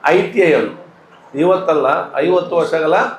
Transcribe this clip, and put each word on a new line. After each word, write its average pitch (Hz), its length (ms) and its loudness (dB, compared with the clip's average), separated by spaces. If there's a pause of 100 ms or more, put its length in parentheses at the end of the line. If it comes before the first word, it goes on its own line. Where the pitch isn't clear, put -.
ಐ 180 260 2
ಟಿ 233 80 0
ಐ 165 140 4
ಅನ್ನು 107 320 -2 (540)
ಇವತ್ತಲ್ಲ 165 760 0
ಐವತ್ತು 175 400 0
ವರ್ಷಗಳ 160 400 0 (220)